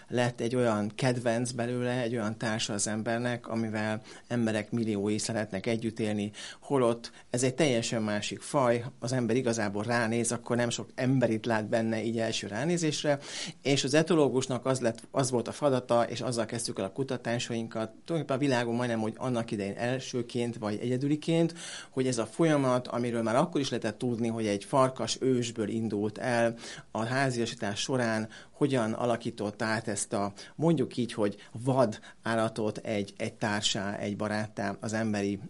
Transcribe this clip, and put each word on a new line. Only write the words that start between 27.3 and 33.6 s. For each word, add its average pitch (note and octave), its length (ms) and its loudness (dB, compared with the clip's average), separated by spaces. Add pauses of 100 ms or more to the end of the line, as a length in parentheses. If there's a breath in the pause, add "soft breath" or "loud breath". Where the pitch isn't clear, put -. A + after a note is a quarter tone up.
során, A2+ 480 0 (300 loud breath)
hogyan B2+ 340 2
alakította A2+ 720 -2
át A2 240 0
ezt G#2 240 -4
a, G2+ 200 0 (220 loud breath)
mondjuk C#3 420 2
így, A#2 160 -2
hogy G#2 240 0 (280 loud breath)
vad B2+ 340 4 (240 loud breath)
állatot A2+ 540 0
egy, G#2 400 -4
egy A2 180 -6
társá, G#2 600 -2